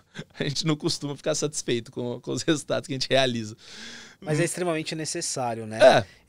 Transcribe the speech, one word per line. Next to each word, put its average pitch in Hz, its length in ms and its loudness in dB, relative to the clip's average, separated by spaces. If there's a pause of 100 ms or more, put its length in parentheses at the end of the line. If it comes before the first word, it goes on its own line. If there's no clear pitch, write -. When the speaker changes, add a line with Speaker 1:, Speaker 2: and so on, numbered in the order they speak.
(100)
Speaker 1:
<laughs> - 280 -16
a - 60 0
gente 147 200 -2
não 156 120 2
costuma 147 400 -4
ficar 156 180 -2
satisfeito 143 560 -4
com, 123 300 -6
com 143 100 -8
os 165 120 -4
resultados 135 440 0
que - 60 -6
a - 20 -4
gente 127 140 -4
realiza. 117 440 2 (680)
Speaker 2:
Mas 156 180 0
é 170 40 4
Speaker 1:
Hum. - 20 4
Speaker 2:
extremamente 165 500 -2
necessário, 127 720 -4
né? 110 140 -6
Speaker 1:
É. 127 240 10 (220)